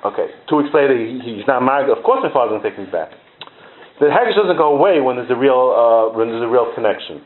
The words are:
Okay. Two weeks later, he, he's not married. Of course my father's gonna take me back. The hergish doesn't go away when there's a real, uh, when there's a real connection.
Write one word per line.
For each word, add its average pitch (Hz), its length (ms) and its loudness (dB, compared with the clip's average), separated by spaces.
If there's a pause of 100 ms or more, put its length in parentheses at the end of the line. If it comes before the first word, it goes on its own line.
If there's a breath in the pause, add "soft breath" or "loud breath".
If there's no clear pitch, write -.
Okay. - 320 -6 (160)
Two 147 160 2
weeks - 80 -8
later, 139 240 2
he, 117 240 -6
he's 113 240 -10
not 127 160 0
married. 135 320 0
Of - 80 -4
course 254 240 0
my 151 80 -6
father's - 240 0
gonna 101 80 -8
take 101 160 -6
me 92 80 -14
back. 80 240 -8 (880 loud breath)
The 147 80 4
hergish 214 240 2
doesn't 185 240 2
go 151 160 4
away 143 320 2
when 123 160 -2
there's 120 80 -10
a 123 80 0
real, 127 320 2
uh, 113 480 2
when 113 160 -2
there's 117 80 -6
a 117 80 -4
real 117 240 0
connection. 98 520 -6